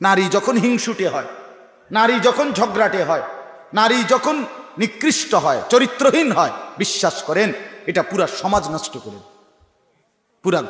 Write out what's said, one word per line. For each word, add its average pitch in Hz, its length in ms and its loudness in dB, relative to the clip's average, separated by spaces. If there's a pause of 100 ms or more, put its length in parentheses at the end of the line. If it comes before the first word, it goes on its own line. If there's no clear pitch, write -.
নারী 190 280 4
যখন 202 280 2
হিংসুটে 226 520 0
হয়, 131 200 -4 (640)
নারী 226 280 4
যখন 247 340 2
ঝগড়াটে 196 500 0
হয়, 147 220 -2 (480)
নারী 226 260 4 (100)
যখন 285 260 2 (420)
নিকৃষ্ট - 580 -2
হয়, 143 340 2
চরিত্রহীন 269 600 4
হয়, 170 220 2 (240)
বিশ্বাস - 460 -2
করেন, 185 260 0 (380)
এটা 175 160 0
পুরা 180 240 -2 (100)
সমাজ 196 320 0
নষ্ট 156 280 -8
করে 104 220 -16
দেয়, 90 100 -20 (1120)
পুরা 180 160 0 (100)